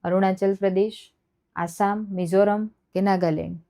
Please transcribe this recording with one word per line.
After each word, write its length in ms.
અરુણાચલ 520
પ્રદેશ, 420
આસામ, 420
મિઝોરમ 520
કે 140
નાગાલેન્ડ? 580